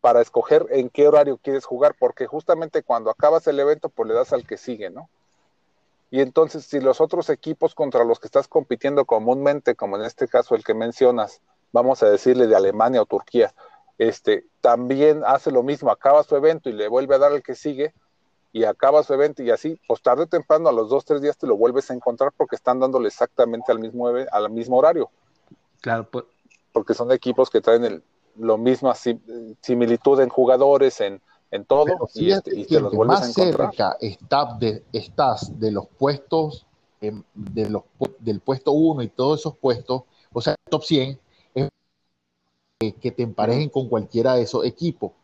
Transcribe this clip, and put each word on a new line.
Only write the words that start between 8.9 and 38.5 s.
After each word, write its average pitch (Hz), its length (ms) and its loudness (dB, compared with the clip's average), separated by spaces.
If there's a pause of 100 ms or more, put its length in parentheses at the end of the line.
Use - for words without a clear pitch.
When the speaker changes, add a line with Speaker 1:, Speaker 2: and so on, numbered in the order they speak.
Speaker 1:
comúnmente, 127 680 0
como 101 220 -6
en 104 80 -6
este 123 240 -6
caso - 260 0
el 107 100 -4
que - 100 -2
mencionas, 117 680 0 (320)
vamos 120 300 2
a 107 80 6
decirle 123 360 4
de 110 100 4
Alemania 107 460 2
o - 40 0
Turquía, 110 480 -2 (440)
este, 107 480 -2 (140)
también 135 640 2
hace 139 260 0
lo 127 120 2
mismo, 139 280 -2
acaba 143 320 4
su 147 140 0
evento 156 320 0
y 117 40 -6
le 104 160 -4
vuelve 131 260 0
a 135 40 4
dar 143 140 4
al 139 100 -4
que 131 120 -12
sigue, 147 400 -6 (600)
y 110 100 0
acaba 139 380 4
su 139 120 -2
evento, 143 280 0
y 120 80 -2
así, 151 380 -2
pues, 117 140 -2
tarde 127 220 2
o - 20 -8
temprano, 160 420 0
a 139 40 2
los 113 180 0
dos, 135 160 -2
tres 143 160 -2
días 147 160 -2
te - 80 -8
lo 117 100 2
vuelves 123 340 0
a 127 40 -8
encontrar 123 420 -4
porque 131 200 -4
están 127 240 -2
dándole 131 280 0
exactamente 120 640 -2
al 113 60 0
mismo 120 320 -6
eve-, 127 200 -4
al 104 200 -2
mismo 117 260 -2
horario. 151 320 2 (720)
Speaker 2:
Claro, 113 300 -4
pues. 123 160 -10 (480)
Speaker 1:
Porque 113 180 -2
son 120 200 -2
equipos 127 360 0
que 110 140 0
traen 117 240 4
el, 98 160 -6 (340)
lo 110 220 0
mismo, 127 320 0
así, 117 280 -4 (440)
similitud 120 580 2
en 131 80 4
jugadores, 131 720 2
en, 98 220 -6 (280)
en 101 140 -8
todo, 143 220 2
Speaker 3:
Pero - 280 -4
Speaker 1:
y, 175 160 -2
este, - 200 -2
Speaker 3:
fíjate, 190 100 -6
Speaker 1:
y - 60 -10
te 160 80 -2
los 151 60 4 (120)
Speaker 3:
fíjate, 107 40 -4
Speaker 1:
vuelves 160 240 2
Speaker 3:
más - 60 -4
Speaker 1:
a 240 40 -6
encontrar. 190 400 0
Speaker 3:
cerca - 300 -4
está 120 580 -4
de, 107 340 -4
estás - 680 -4
de 110 120 -2
los 101 160 -6
puestos, 147 800 -4 (340)
em, 107 220 -10 (100)
de 104 380 -8
los 104 120 -6 (160)
pu-, 113 200 -6
del 110 220 -6
puesto 135 320 -4